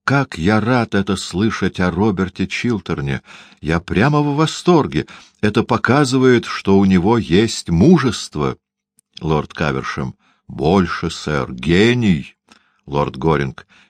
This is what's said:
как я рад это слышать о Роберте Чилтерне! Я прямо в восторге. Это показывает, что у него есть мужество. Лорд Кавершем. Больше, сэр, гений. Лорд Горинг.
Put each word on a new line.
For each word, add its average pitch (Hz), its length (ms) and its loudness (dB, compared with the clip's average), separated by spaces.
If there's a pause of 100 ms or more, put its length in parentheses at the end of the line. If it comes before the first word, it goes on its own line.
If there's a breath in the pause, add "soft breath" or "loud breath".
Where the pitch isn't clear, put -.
как 135 340 -2
я 101 220 2
рад 117 340 0
это 98 220 -2
слышать 95 640 -4
о 90 100 0
Роберте 95 580 -2
Чилтерне! 76 720 -4 (400 loud breath)
Я 80 180 0
прямо 143 400 0
в 147 160 -2
восторге. 147 720 0 (320 loud breath)
Это 107 240 0
показывает, 127 800 2
что - 340 0
у 98 60 4
него 95 340 4
есть 104 520 0
мужество. 95 880 2 (640)
Лорд 78 320 -2
Кавершем. 67 600 -6 (340)
Больше, 85 600 0
сэр, 69 440 -6
гений. 92 800 0 (500 soft breath)
Лорд 69 300 -2
Горинг. 69 500 -2 (240 soft breath)